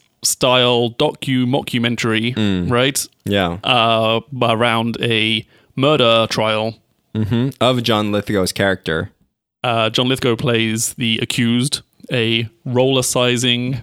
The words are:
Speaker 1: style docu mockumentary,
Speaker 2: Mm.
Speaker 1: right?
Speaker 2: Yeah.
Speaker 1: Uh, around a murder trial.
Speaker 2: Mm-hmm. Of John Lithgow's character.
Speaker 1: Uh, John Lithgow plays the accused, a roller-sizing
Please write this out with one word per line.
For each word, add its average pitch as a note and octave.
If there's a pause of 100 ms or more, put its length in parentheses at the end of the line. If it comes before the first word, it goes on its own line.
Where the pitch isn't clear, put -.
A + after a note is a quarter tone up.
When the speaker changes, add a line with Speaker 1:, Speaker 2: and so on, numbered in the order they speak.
(240)
Speaker 1:
style B2
docu C3+
mockumentary, A#2
Speaker 2:
Mm. G2
Speaker 1:
right? C3 (200)
Speaker 2:
Yeah. F#2+
Speaker 1:
Uh, A2+ (200)
around A2+
a A2 (300)
murder B2
trial. A2 (380)
Speaker 2:
Mm-hmm. A#2 (100)
Of B2
John G#2+
Lithgow's G2+
character. F#2+ (500)
Speaker 1:
Uh, A2+
John B2
Lithgow B2+
plays A2+
the A2+
accused, A#2+ (280)
a A#2 (140)
roller-sizing B2